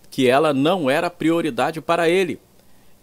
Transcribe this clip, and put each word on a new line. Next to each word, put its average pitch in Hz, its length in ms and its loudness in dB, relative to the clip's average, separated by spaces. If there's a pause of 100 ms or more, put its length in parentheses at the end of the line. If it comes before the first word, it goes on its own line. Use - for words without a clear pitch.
que 131 180 0
ela 147 260 4
não 147 360 0
era 170 200 0
prioridade 156 720 -2
para 170 280 0
ele. 175 300 -2 (640)